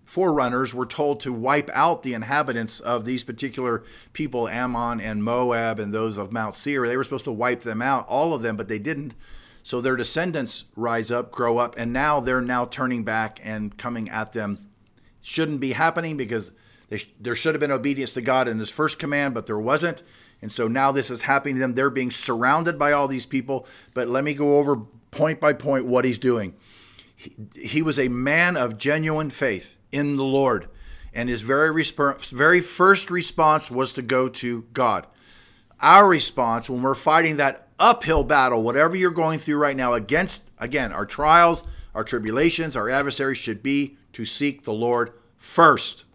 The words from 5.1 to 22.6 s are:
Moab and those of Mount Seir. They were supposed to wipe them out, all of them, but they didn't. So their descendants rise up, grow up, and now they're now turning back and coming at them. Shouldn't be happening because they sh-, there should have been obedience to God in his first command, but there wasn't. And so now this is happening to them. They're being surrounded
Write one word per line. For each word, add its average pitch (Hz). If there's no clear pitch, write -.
Moab 117
and 104
those 110
of 98
Mount 110
Seir. 135
They 123
were 131
supposed 131
to 131
wipe 120
them 113
out, 127
all 156
of 120
them, 113
but 107
they 107
didn't. 139
So 123
their 131
descendants 147
rise 117
up, 120
grow 117
up, 120
and 117
now 147
they're 127
now 123
turning 123
back 110
and 104
coming 117
at 110
them. 101
Shouldn't 151
be 131
happening 160
because 113
they 107
sh-, -
there 117
should 160
have 156
been 143
obedience 135
to 127
God 127
in 110
his 104
first -
command, 143
but 110
there 107
wasn't. 143
And 107
so 117
now 135
this 135
is 117
happening 139
to 127
them. 127
They're 135
being 127
surrounded 143